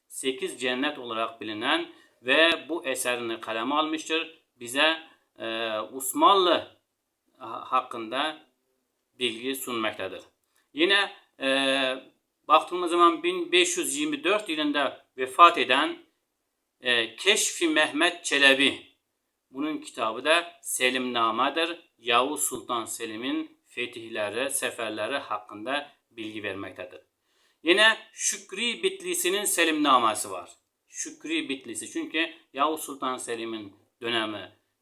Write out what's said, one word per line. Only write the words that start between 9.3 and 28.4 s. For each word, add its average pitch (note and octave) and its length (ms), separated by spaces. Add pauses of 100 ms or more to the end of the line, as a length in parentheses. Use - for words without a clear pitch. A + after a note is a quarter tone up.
sunmaktadır. G#2 680 (500)
Yine, G3 400 (280)
e, C3+ 80 (1000)
baktığımız E3 420
zaman E3+ 320
bin F3 300
beş F3+ 240
yüz C#3 200
yirmi D3+ 280
dört G#3 240
yılında D3 580 (100)
vefat D#3+ 420
eden, C3+ 400 (840)
e, A#2+ 360
Keşf-i F#3+ 520
Mehmet D#3 560
Çelebi, C#3 680 (580)
bunun D3 280
kitabı A#2 460
da E3+ 280 (100)
Selimname'dir. B2+ 1400
Yavuz B2+ 440
Sultan A#2+ 420
Selim'in A#2+ 840
fetihleri, A2+ 840
seferleri A2+ 680
hakkında B2 760 (200)
bilgi G#2+ 320
vermektedir. G2 580 (640)
Yine G#3+ 360 (140)
Şükrü G#3 680